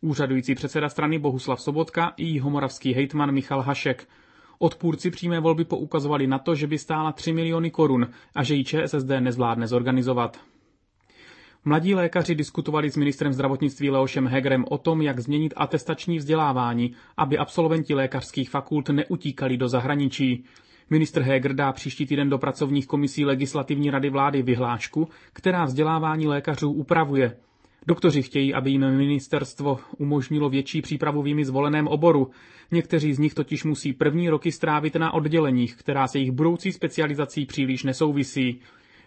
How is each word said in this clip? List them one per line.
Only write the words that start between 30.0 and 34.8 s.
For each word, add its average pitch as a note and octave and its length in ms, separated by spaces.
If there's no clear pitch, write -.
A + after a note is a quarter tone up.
větší C#3 340
přípravu D3 400
v C#3 40
jimi D3 180
zvoleném D3 440
oboru. D3+ 420
Někteří D#3 440
z B2+ 40
nich D3+ 160
totiž D3 300
musí D3 280
první D#3 360
roky D#3 240
strávit D3+ 440